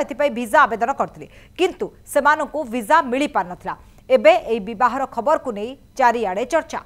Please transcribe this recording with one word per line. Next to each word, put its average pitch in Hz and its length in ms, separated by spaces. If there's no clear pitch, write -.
ଏଥିପାଇଁ 285 280
ଭିସା 240 320
ଆବେଦନ 226 300
କରିଥିଲେ, 185 340
କିନ୍ତୁ 339 280
ସେମାନଙ୍କୁ 294 580
ଭିସା 240 380
ମିଳିପାରିନଥିଲା। 233 720
ଏବେ 262 240
ଏହି 226 140
ବିବାହର 233 460
ଖବରକୁ 269 460
ନେଇ 208 180
ଚାରିଆଡ଼େ 226 480
ଚର୍ଚ୍ଚା। 269 420